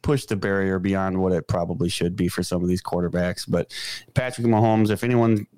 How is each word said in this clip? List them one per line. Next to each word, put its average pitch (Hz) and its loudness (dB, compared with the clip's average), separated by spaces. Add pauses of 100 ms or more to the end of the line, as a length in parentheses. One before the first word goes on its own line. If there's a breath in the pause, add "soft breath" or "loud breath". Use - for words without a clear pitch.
push 143 0
the 107 -2
barrier 98 0
beyond 95 0
what 92 2
it 85 0
probably 87 -2
should 87 -2
be 87 0
for 90 -4
some 87 -2
of 90 0
these 90 0
quarterbacks. 87 -2
But 85 -2 (420 loud breath)
Patrick 123 -2
Mahomes, 110 4
if 101 0
anyone 113 2 (120)